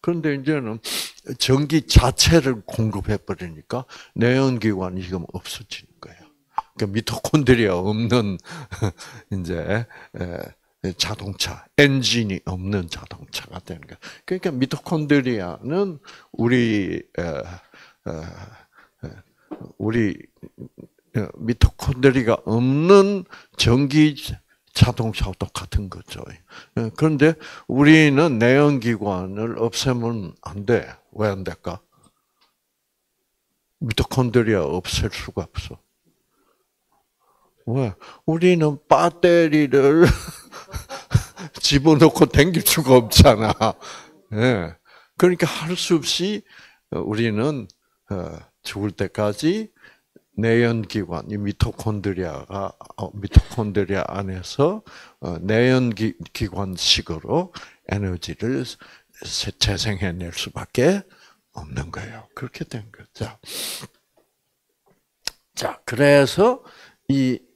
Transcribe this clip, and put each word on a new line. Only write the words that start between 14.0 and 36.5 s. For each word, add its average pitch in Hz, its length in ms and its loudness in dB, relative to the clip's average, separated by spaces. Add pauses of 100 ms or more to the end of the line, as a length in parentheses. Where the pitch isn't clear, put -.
그러니까 185 260 -4
미토콘드리아는 139 1500 -2 (340)
우리, 113 680 0 (160)
에, 85 40 -4
에, - 880 -12 (920)
에, - 40 -12 (680)
우리, 110 320 0 (1040)
에, 104 100 -2 (120)
미토콘드리아가 123 1040 2
없는 175 800 4 (320)
전기 143 580 4 (600)
자동차와 110 640 0
똑같은 95 500 -6
거죠. - 340 -16 (560)
예, 113 180 -4
그런데 156 380 4 (340)
우리는 147 720 6
내연기관을 113 1200 0
없애면 117 840 -4
안 98 240 -12
돼. 113 220 0 (240)
왜 107 160 -2
안 95 160 -4
될까? 87 360 -10 (2000)
미토콘드리아 113 880 0
없앨 90 480 -4
수가 - 300 -10
없어. - 360 -12 (1900)